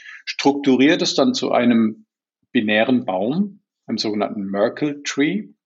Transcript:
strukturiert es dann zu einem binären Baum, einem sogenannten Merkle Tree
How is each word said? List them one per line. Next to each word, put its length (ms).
strukturiert 760
es 140
dann 180
zu 180
einem 540
binären 540
Baum, 560
einem 120
sogenannten 460
Merkle 600
Tree 440